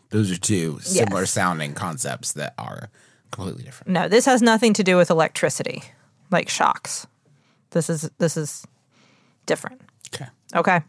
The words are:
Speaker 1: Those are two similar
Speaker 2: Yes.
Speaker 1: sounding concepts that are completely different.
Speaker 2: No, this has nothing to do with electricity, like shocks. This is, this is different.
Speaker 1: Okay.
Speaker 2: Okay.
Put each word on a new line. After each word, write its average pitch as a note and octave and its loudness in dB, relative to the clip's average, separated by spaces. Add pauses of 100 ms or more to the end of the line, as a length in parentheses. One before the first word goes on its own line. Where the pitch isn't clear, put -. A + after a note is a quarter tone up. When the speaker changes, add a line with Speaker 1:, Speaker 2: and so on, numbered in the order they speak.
(100)
Speaker 1:
Those G#2+ 2
are F2 -4
two E2 -2
similar G2+ 0
Speaker 2:
Yes. F#2+ -2
Speaker 1:
sounding E2 -2
concepts D2 -8
that - -8
are - -12 (400)
completely F#2+ -10
different. - -8
Speaker 2:
No, E3+ 0
this A3+ 6
has B3 6
nothing A3+ 6
to G#3+ 0
do F3+ 4
with F3 6
electricity, - 0 (500)
like - 0
shocks. - -2 (640)
This E3 -2
is, D#3+ -6
this E3 0
is - -8 (800)
different. - -4 (320)
Speaker 1:
Okay. C3+ -10 (300)
Speaker 2:
Okay. E3+ 4